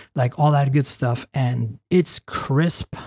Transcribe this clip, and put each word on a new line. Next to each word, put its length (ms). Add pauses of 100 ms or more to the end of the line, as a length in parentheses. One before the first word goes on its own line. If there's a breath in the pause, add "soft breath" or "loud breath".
(140 soft breath)
like, 240
all 140
that 200
good 140
stuff. 480
And 460 (100)
it's 300
crisp 760 (120 loud breath)